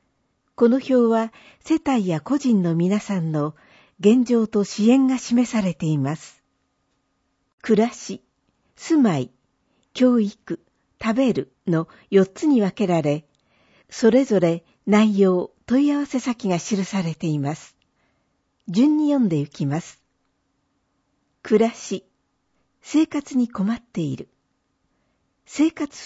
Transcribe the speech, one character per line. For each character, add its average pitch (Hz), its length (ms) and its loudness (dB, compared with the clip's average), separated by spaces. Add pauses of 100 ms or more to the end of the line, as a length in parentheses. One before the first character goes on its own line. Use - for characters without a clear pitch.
(540)
こ 233 140 4
の 240 80 2
表 262 180 -2
は、 226 380 2 (260)
世 311 260 -2
帯 247 220 0
や 160 140 -2
個 277 180 -2
人 240 240 2
の 170 140 0
皆 185 240 0
さ 196 180 -6
ん 160 140 -4
の 151 240 -4 (420)
現 233 260 4
状 233 220 0
と 208 160 -2
支 202 260 -2
援 262 200 4
が 262 100 -2
示 240 320 -2
さ 220 100 -2
れ 185 140 -2
て - 120 -6
い 156 120 0
ま 139 160 -2
す。 - 260 -18 (1200)
暮 214 220 2
ら 233 80 -4
し、 - 300 -16 (540)
住 311 260 0
ま 185 160 2
い、 127 140 -8 (600)
教 247 280 2
育、 - 400 -6 (420)
食 220 120 -2
べ 254 180 0
る - 200 -6 (140)
の 165 220 -2 (220)
四 190 140 4
つ - 220 -8
に 277 140 2
分 196 100 0
け 208 160 -4
ら 170 160 0
れ、 147 240 -4 (640)
そ - 200 2
れ 262 140 4
ぞ 208 160 0
れ 170 240 0 (220)
内 208 320 4
容、 185 320 2 (160)
問 269 200 2
い 294 60 0
合 285 60 -2
わ 285 80 -4
せ - 120 -6
先 233 300 -6
が 175 100 0
記 196 260 -4
さ 196 180 -6
れ 165 120 -6
て - 120 -8
い 156 120 -2
ま 143 160 -4
す。 - 220 -20 (920)
順 262 280 2
に 302 120 0
読 285 160 2
ん 208 40 2
で 165 80 -2
い 143 120 -2
き - 180 -6
ま 147 140 -4
す。 - 200 -18 (1400)
暮 220 240 2
ら 233 80 -4
し、 - 320 -12 (760)
生 302 260 0
活 285 300 -8
に 240 120 0
困 208 260 -4
っ 233 60 -12
て - 200 -10
い 143 160 -4
る。 - 120 -14 (1160)
生 320 240 0
活 - 360 -10